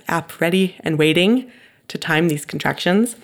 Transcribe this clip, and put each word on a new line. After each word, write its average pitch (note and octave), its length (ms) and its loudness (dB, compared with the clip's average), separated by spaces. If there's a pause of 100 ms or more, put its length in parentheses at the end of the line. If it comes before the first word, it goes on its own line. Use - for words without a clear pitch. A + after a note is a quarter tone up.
app D#3+ 320 -6
ready F3+ 420 0
and D#3+ 180 -2
waiting F3 520 2 (380)
to - 80 -10
time E3 320 0
these D3 160 -4
contractions. F3 800 -2